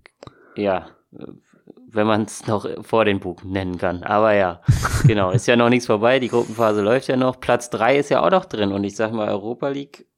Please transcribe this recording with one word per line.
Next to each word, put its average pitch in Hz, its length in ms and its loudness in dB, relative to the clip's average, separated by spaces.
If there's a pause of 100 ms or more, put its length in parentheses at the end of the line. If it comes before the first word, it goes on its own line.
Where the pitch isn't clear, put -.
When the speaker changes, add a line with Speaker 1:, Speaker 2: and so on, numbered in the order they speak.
(560)
Speaker 1:
Ja, 95 320 -2 (1000)
wenn 107 160 0
man's 107 420 -2
noch 107 200 -2 (160)
vor 113 220 2
den 101 140 0
Bug 92 260 -10
nennen 95 320 -4
kann. 87 260 -4
Aber 107 300 2
ja, 92 340 0
Speaker 2:
<laughs> - 400 2
Speaker 1:
genau, 101 240 2
ist 120 160 -2
ja 123 80 4
noch 120 140 4
nichts 123 180 2
vorbei, 120 320 2
die 127 80 -2
Gruppenphase 110 540 0
läuft 120 260 0
ja 135 80 0
noch. 127 240 0
Platz - 300 0
drei 120 280 2
ist 143 120 0
ja 139 140 2
auch 170 80 2
noch 185 140 2
drin 101 260 -2
und 98 120 -2
ich 98 120 -6
sag 110 180 -2
mal, 104 160 -4
Europa 110 400 -6
League 139 360 -10 (120)